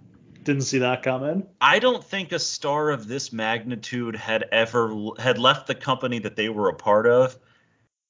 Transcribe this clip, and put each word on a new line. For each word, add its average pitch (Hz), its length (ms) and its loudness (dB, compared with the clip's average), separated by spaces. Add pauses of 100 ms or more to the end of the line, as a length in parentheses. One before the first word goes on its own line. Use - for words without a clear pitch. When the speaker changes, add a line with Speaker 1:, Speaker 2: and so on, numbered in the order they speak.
(420)
Speaker 1:
Didn't 139 220 0
see 131 160 0
that 123 220 0
coming. 143 440 -2 (120)
Speaker 2:
I 143 200 4
don't 233 260 0
think 190 260 -8
a 170 80 -2
star 151 520 -2
of 110 180 -6
this 131 240 -8
magnitude 117 800 -4
had 110 380 -2
ever 113 380 2
l-, 107 280 -6
had 117 200 2
left 131 280 4
the 135 80 -4
company 127 440 -4
that 104 180 -8
they 110 140 -2
were 104 180 0
a 85 60 0
part 107 320 2
of. 127 320 4 (720)